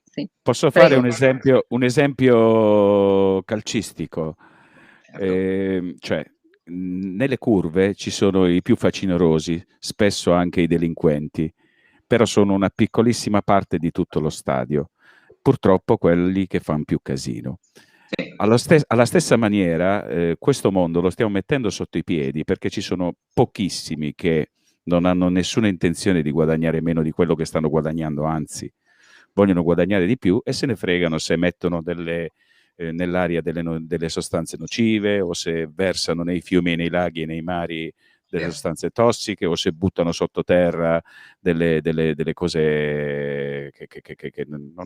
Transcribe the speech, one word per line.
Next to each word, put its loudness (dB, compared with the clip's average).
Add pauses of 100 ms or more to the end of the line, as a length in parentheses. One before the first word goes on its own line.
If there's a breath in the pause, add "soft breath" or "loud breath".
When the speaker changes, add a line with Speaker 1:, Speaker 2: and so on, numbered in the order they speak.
Speaker 1:
sì. -10 (140)
Speaker 2:
Posso 2
Speaker 1:
Prego. 8
Speaker 2:
fare 4
un 2
esempio, 4
un -2
esempio 4
calcistico? -6 (680 soft breath)
Speaker 3:
Certo. -14
Speaker 2:
Ehm, -2
cioè, -4 (400)
mh, -8
nelle -2
curve 0
ci -10
sono 2
i 2
più 2
facinorosi, 0 (140)
spesso 0
anche 2
i 2
delinquenti, 0 (540)
però 4
sono 2
una 0
piccolissima 0
parte 0
di -2
tutto -4
lo -2
stadio. -4 (500 soft breath)
Purtroppo 2
quelli 2
che -4
fan -4
più -2
casino. -8 (500 soft breath)
Speaker 3:
Sì. -8
Speaker 2:
Allo 4
stes-, 4
alla 4
stessa 0
maniera, 0
eh, -2
questo 0
mondo 0
lo 2
stiamo -2
mettendo -2
sotto -6
i -4
piedi -2
perché -2
ci -8
sono -4 (180)
pochissimi -4
che -2 (340)
non 2
hanno 2
nessuna 0
intenzione 0
di -4
guadagnare 0
meno -2
di -2
quello 0
che -4
stanno -2
guadagnando, -4
anzi, -6 (600 soft breath)
vogliono 4
guadagnare 2
di 0
più 2
e -4
se -4
ne -2
fregano 0
se -2
mettono -2
delle, -6 (460)
eh, -8
nell'aria -2
delle -6
no-, -6
delle -6
sostanze -6
nocive 0
o -2
se -4
versano -4
nei -2
fiumi 0
e -2
nei -2
laghi -2
e -6
nei -8
mari -6 (360)
delle -6
Speaker 3:
Sì. -6
Speaker 2:
sostanze -6
tossiche 0
o 0
se -2
buttano -2
sottoterra 0 (400 soft breath)
delle, 0
delle, 0
delle -4
cose -4
che, -20
che, -20
che, -18
che, -14
che -10
non -14 (140)